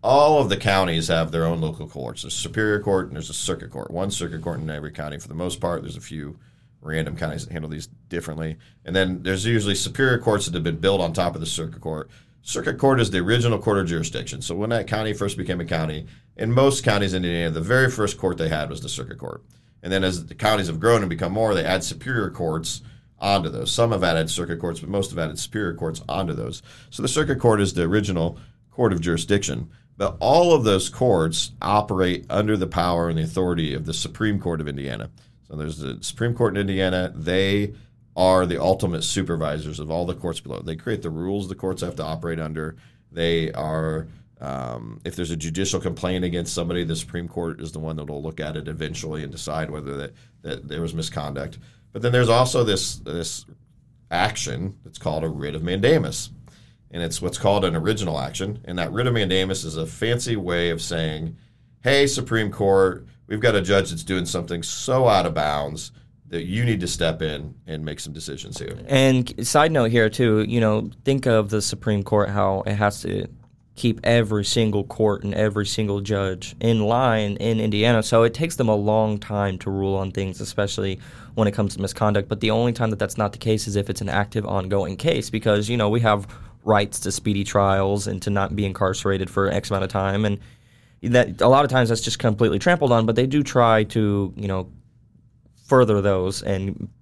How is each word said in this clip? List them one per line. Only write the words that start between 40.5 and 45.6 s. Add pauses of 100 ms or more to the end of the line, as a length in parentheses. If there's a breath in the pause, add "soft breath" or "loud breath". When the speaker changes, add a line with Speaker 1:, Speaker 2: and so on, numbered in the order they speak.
Speaker 1:
They
create
the
rules
the
courts
have
to
operate
under. (340 soft breath)
They
are, (320 loud breath)
um,
if
there's
a
judicial